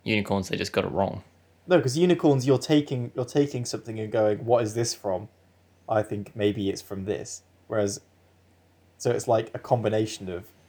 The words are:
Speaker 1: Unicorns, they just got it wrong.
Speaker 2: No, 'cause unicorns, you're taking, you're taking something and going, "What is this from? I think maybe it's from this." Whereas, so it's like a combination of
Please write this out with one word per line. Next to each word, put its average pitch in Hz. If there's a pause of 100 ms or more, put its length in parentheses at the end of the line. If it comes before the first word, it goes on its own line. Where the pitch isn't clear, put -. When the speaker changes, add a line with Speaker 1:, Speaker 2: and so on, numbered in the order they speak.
Speaker 1:
Unicorns, 101
they -
just -
got 95
it 92
wrong. 95 (440)
Speaker 2:
No, 175
'cause 127
unicorns, 160
you're 131
taking, 139
you're 127
taking 143
something 110
and 107
going, 107
"What 120
is 107
this 117
from? 95 (580)
I 110
think 104
maybe 104
it's 95
from 95
this." - (240)
Whereas, 104 (960)
so 123
it's 110
like 110
a 120
combination 110
of 90 (180)